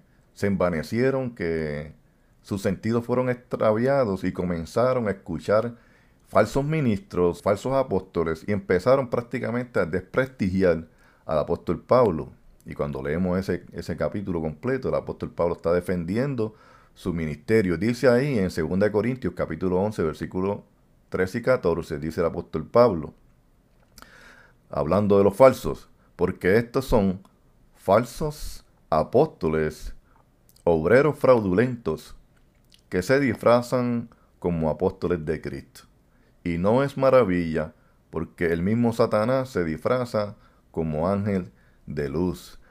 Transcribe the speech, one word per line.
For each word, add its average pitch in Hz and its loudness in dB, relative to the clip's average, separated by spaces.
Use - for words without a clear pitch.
se - -4
envanecieron, 113 0
que 78 -4
sus 101 -6
sentidos 113 -2
fueron 123 -2
extraviados 117 0
y 92 -2
comenzaron 95 -2
a 101 0
escuchar 104 -2
falsos 123 2
ministros, 104 0
falsos 104 0
apóstoles, 82 -2
y 104 -2
empezaron 117 2
prácticamente 117 -4
a 92 2
desprestigiar 92 0
al 78 0
apóstol 80 -2
Pablo. 92 2
Y 82 -14
cuando 71 -6
leemos 90 -2
ese, 95 -4
ese 85 -8
capítulo 85 -4
completo, 85 -6
el 78 -2
apóstol 78 -6
Pablo 85 -2
está 85 0
defendiendo 107 -4
su - -6
ministerio. 85 0
Dice 117 0
ahí 123 2
en 92 0
segunda 90 0
de 101 0
Corintios, 107 -2
capítulo 90 -2
once, 107 -2
versículo 87 -4
trece 92 -2
y 117 -4
catorce, 85 0
dice 78 -4
el 82 2
apóstol 82 -8
Pablo, 104 2
hablando 98 2
de 98 8
los 101 4
falsos, 123 4
"porque 90 2
estos 120 -2
son 98 0
falsos - -2
apóstoles, 78 0
obreros 101 4
fraudulentos, 117 2
que 92 0
se 135 2
disfrazan 120 2
como 82 -2
apóstoles 87 -2
de 78 -4
Cristo. 69 -12
Y 85 -2
no 113 2
es 139 -6
maravilla, 90 2
porque 82 -4
el 85 0
mismo 117 0
Satanás 120 0
se 90 -2
disfraza 104 -4
como 80 -4
ángel 98 -2
de 73 -6
luz". 87 -6